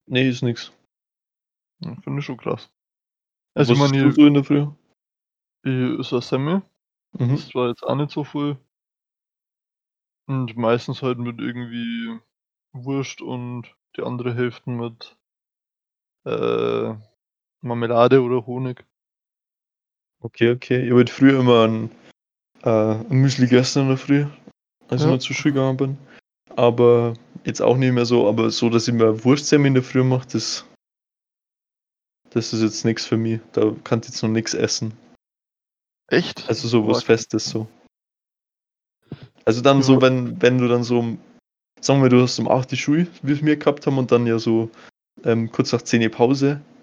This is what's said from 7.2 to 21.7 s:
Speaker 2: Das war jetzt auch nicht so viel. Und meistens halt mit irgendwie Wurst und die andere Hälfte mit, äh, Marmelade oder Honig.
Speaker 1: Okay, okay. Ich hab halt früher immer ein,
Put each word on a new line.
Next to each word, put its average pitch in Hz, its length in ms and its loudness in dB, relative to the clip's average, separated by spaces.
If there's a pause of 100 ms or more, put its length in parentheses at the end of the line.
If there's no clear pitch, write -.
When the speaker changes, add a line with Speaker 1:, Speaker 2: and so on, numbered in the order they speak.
Speaker 2:
Das 147 180 -10
war 123 140 -2
jetzt 120 160 -8
auch 123 100 -2
nicht 143 160 -4
so 147 140 -6
viel. 143 340 -6 (1700)
Und 127 300 -6
meistens 117 460 -2
halt 127 160 -4
mit 120 200 -10
irgendwie 117 800 -10 (540)
Wurst 135 500 -8
und 123 520 -12 (220)
die 123 60 -8
andere 123 320 -6
Hälfte 123 360 -6
mit, 117 460 -10 (1080)
äh, 117 720 -4 (640)
Marmelade 120 640 4
oder 123 240 -2
Honig. 127 380 -10 (1400)
Speaker 1:
Okay, 117 320 0
okay. 123 320 -2
Ich 120 60 -2
hab 123 60 4
halt 120 140 4
früher 135 280 4
immer 120 300 6
ein, 113 220 -4 (720)